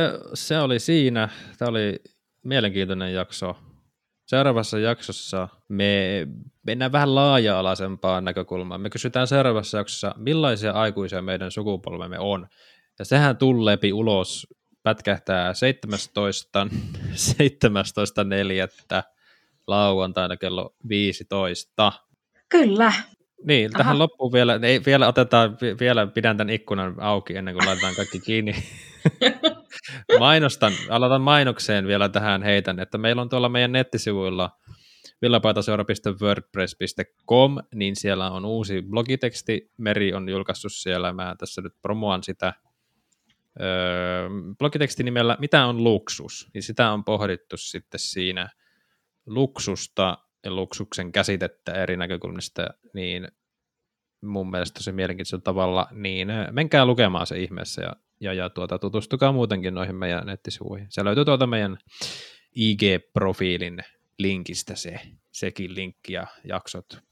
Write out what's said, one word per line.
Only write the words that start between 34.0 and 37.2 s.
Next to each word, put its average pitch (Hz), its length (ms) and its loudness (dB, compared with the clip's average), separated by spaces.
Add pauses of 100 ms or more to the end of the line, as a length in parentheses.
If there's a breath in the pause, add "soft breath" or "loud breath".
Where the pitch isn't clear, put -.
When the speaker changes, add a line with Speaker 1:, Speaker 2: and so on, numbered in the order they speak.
Speaker 1:
villapaitaseura 107 640 2
piste 104 260 -2 (100)
wordpress 101 540 -2
piste - 300 -6 (240)